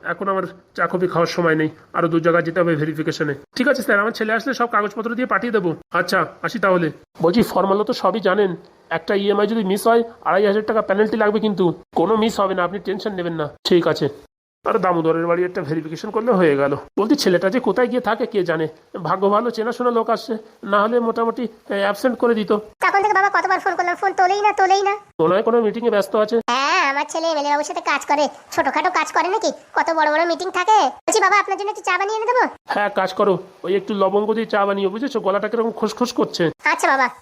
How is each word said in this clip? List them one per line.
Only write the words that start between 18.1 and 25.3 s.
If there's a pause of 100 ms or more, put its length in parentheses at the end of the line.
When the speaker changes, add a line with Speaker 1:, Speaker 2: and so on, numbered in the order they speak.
Speaker 1:
কে (100)
জানে, (420)
ভাগ্য (120)
ভালো
চেনাশোনা
লোক
আসছে, (380)
না
হলে (100)
মোটামুটি, (260)
এ, (100)
অ্যাবসেন্ট
করে
দিত। (320)
Speaker 2:
তখন
থেকে
বাবা
কতবার
ফোন
করলাম,
ফোন
তোলেই
না,
তোলেই
না। (280)
Speaker 1:
মনে